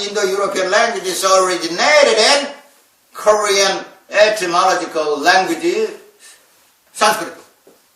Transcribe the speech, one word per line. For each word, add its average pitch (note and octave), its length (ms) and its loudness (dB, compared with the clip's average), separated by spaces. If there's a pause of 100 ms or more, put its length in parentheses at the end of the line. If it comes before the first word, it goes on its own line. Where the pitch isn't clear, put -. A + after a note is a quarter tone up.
Indo-European G3 640 -4
languages G3 520 -2
originated F#3+ 920 2
in C4+ 420 0 (540)
Korean G3+ 720 0 (240)
etymological F3 1120 0
language, F#3 800 0 (960)
Sanskrit. - 400 -2 (600)